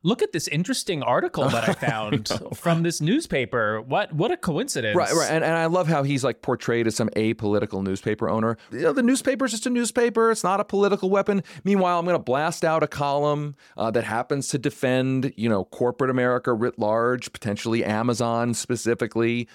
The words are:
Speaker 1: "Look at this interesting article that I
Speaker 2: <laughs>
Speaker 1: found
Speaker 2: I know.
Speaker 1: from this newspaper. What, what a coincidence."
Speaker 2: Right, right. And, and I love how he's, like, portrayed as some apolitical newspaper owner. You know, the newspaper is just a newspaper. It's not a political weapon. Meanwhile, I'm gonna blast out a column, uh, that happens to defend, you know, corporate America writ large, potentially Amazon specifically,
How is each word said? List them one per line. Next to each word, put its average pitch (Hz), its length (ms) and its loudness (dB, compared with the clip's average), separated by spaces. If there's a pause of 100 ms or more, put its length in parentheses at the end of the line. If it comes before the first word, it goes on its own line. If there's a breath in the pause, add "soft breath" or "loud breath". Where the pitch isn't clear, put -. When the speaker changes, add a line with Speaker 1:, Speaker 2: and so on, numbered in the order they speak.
Speaker 1:
"Look 214 200 0
at 415 100 -2
this - 160 -4
interesting 175 540 -2
article 135 460 0
that 117 200 0
I 202 40 2
Speaker 2:
<laughs> 127 160 -4
Speaker 1:
found 110 420 -2
Speaker 2:
I 101 80 -4
know. - 120 -14
Speaker 1:
from 165 320 0
this 170 180 -2
newspaper. 127 800 0
What, 151 320 -2
what 170 200 0
a 359 40 -4
coincidence." 147 600 -2
Speaker 2:
Right, 139 160 0
right. 151 180 2
And, 160 140 0
and 160 100 2
I 165 120 0
love 170 200 2
how 151 160 2
he's, 139 220 0
like, 123 180 -2
portrayed 117 460 0
as 107 80 -2
some 113 140 0
apolitical 104 760 0
newspaper 104 440 -2
owner. 110 280 0 (160 loud breath)
You 113 80 -6
know, 165 120 2
the 269 120 0
newspaper 262 400 0
is 233 80 -2
just 226 140 -4
a 254 40 -2
newspaper. 233 600 2
It's 220 100 -4
not 190 160 2
a 208 60 0
political 196 440 2
weapon. 196 360 2 (180 loud breath)
Meanwhile, 185 380 4
I'm 165 40 0
gonna 175 140 4
blast 143 460 0
out 160 180 4
a 147 60 2
column, 147 640 0 (220 soft breath)
uh, 110 160 0
that 117 100 2
happens 120 460 -2
to 143 100 -2
defend, 131 760 0
you 110 120 0
know, 98 180 2
corporate 123 440 0
America 127 420 2
writ 117 280 0
large, 117 520 0
potentially 113 520 -2
Amazon 117 680 0
specifically, 117 1000 -2